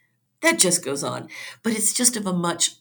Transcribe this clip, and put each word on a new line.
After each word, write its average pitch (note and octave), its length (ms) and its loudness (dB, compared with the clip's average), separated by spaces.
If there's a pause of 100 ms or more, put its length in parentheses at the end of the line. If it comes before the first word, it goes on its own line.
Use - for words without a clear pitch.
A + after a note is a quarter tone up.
(420)
that D#4+ 180 4
just E3 240 4
goes C#3+ 200 -4
on, B2+ 240 -6 (340)
but A3+ 120 0
it's G#3+ 200 0
just B3 240 2
of G3 80 -6
a F#3 80 0
much E3+ 480 0